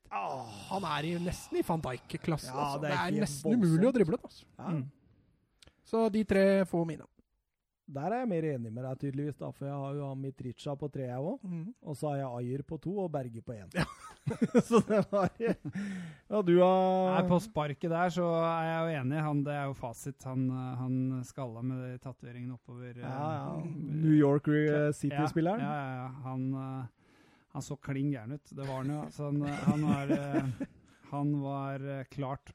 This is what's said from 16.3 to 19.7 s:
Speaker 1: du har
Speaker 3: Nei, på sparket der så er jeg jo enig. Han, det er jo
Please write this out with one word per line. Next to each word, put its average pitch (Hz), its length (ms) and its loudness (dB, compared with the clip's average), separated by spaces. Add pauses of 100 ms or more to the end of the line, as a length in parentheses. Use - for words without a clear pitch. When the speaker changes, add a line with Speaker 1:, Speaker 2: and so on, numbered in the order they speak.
Speaker 1:
du 175 160 8
har 185 640 6
Speaker 3:
Nei, 185 80 2
på 180 100 6
sparket 151 520 -2
der 175 180 4
så 175 160 2 (160)
er 165 240 2
jeg 165 140 0
jo 165 220 0
enig. 135 200 0
Han, 147 220 2
det 147 100 -2
er 143 140 -2
jo 135 100 -4